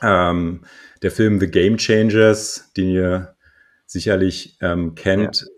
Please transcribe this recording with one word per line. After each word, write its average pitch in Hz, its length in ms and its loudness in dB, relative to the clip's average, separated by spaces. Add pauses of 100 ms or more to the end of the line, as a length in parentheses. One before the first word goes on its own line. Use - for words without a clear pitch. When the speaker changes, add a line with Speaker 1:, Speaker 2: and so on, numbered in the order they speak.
Speaker 1:
Ähm, 87 640 0 (380)
der 95 80 -2
Film 107 280 2
The 92 100 0
Game 95 280 2
Changers, 110 1000 2
den 95 140 -2
ihr 92 460 -2 (500)
sicherlich, 95 760 -4
ähm, 87 340 -4
kennt, 98 480 -2
Speaker 2:
Ja. - 160 -20